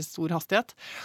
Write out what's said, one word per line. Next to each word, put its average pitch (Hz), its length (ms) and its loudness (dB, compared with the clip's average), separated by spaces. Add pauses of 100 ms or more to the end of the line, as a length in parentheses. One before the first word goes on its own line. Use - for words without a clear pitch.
stor 160 260 -2
hastighet. 190 440 2 (320)